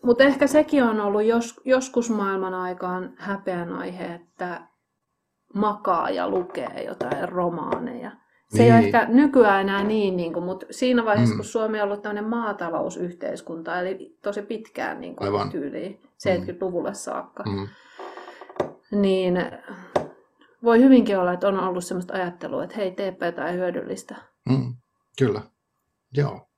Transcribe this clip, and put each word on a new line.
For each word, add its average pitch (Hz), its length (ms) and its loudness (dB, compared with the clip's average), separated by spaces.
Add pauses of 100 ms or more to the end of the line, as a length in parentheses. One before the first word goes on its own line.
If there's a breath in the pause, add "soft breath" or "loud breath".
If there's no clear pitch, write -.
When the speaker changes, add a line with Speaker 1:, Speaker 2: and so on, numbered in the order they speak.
Speaker 1:
mut 240 180 4
ehkä 277 260 4
sekin 302 360 4
on 214 160 2
ollut 208 240 0
jos-, 233 420 0
joskus 262 440 0
maailman 190 440 -2
aikaan 180 640 -6
häpeän 185 560 -6
aihe, 180 400 -10
että 175 480 -12 (920)
makaa 202 560 0
ja 180 200 -2
lukee 180 580 -4
jotain 147 420 -6
romaaneja. 175 840 -4 (460)
Se 226 60 8
ei 233 80 10
ole 233 80 10
Speaker 2:
Niin. 208 60 6 (100)
Speaker 1:
ehkä 226 140 6
nykyään 240 520 6
enää 196 220 0
niin, 202 340 0
niinku, 175 240 -4
mut 185 300 -6
siinä 247 340 2
vaiheessa, 220 280 4
Speaker 2:
Mm. 208 40 -2
Speaker 1:
kun 208 80 -6
Suomi 220 360 -2
on - 60 2
ollut 208 140 -4
tämmönen 208 280 -6
maatalousyhteiskunta, 175 1500 -6
eli 185 440 -8
tosi 208 180 -4
pitkään - 600 -8
niinku 87 220 -12
Speaker 2:
Aivan. 104 260 -2
Speaker 1:
tyyliin 147 420 -8
Speaker 2:
Mm. - 160 -20 (100)
Speaker 1:
seitkytluvulle 180 760 -2
saakka, - 500 -10
Speaker 2:
Mm. 196 240 -4 (1300 loud breath)
Speaker 1:
niin 185 320 2 (1300 loud breath)
voi 233 160 6
hyvinkin 240 400 8
olla, 180 140 2
että 185 140 0
on 196 120 2
ollut 180 260 -2
semmoista 180 280 -6
ajattelua, 175 500 -4
että 175 120 -12
hei, 196 160 -4
teepä 185 340 -6
jotain 170 300 -4
hyödyllistä. 180 600 -6 (340)
Speaker 2:
Mm. 123 240 0 (460)
Kyllä. 110 220 0 (760)
Joo. 120 300 -4 (100)